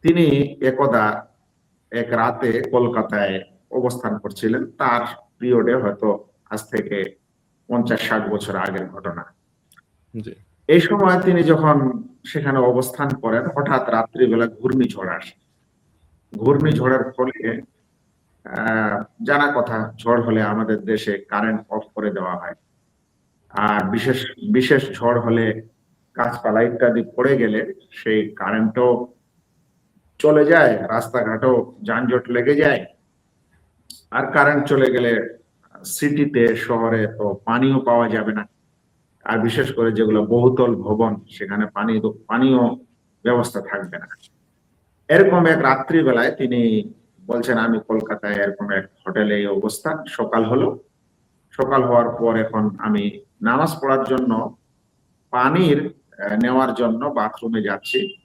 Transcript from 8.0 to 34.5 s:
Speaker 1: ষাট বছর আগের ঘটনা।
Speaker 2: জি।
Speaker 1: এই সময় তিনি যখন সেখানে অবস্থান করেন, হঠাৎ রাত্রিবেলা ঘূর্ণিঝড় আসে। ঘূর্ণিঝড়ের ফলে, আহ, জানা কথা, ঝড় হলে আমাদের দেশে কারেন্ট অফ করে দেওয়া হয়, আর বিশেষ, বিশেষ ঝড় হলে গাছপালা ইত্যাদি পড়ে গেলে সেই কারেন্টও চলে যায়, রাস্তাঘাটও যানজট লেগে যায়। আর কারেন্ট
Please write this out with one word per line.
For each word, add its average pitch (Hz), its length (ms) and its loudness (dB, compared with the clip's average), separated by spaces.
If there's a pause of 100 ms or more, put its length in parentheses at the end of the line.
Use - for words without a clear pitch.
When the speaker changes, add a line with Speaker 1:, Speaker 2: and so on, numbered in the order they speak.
Speaker 1:
ষাট 104 280 -2
বছর 101 260 -4
আগের 95 320 -6
ঘটনা। 85 380 -12 (960)
Speaker 2:
জি। 110 100 -14 (360)
Speaker 1:
এই 160 120 8
সময় 180 420 2
তিনি 175 220 2
যখন 147 600 2 (220)
সেখানে 135 340 -2
অবস্থান 127 500 0
করেন, 117 340 -2 (120)
হঠাৎ 135 340 0
রাত্রিবেলা 117 580 2
ঘূর্ণিঝড় 110 600 -2
আসে। - 360 -12 (920)
ঘূর্ণিঝড়ের 131 800 2
ফলে, 113 440 -4 (840)
আহ, 107 600 -4 (200)
জানা 143 320 0
কথা, 113 420 -4
ঝড় 120 240 0
হলে 113 200 0
আমাদের 107 380 -2
দেশে 101 380 -4
কারেন্ট 107 520 -4
অফ 104 140 -6 (120)
করে 104 160 -4
দেওয়া 92 240 -6
হয়, 87 180 -12 (960)
আর 104 400 -2
বিশেষ, 120 360 -2 (260)
বিশেষ 127 400 2
ঝড় 120 280 0
হলে 113 420 0 (560)
গাছপালা 117 440 0
ইত্যাদি 120 420 2 (120)
পড়ে 131 220 2
গেলে 117 360 0 (180)
সেই 107 380 -2
কারেন্টও 110 800 0 (1120)
চলে 151 260 6
যায়, 131 420 4
রাস্তাঘাটও 117 960 0
যানজট 120 460 -2
লেগে 120 260 2
যায়। 143 300 2 (1300)
আর 127 200 -4
কারেন্ট 143 360 2